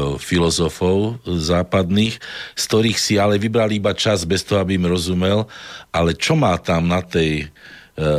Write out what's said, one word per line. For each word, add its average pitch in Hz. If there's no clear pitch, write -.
filozofov 90
západných, 90
z -
ktorých 110
si 107
ale 101
vybrali 110
iba 101
čas 92
bez 92
toho, 101
aby 95
im 90
rozumel, 92
ale 82
čo -
má 123
tam 85
na 90
tej, 78
e, 78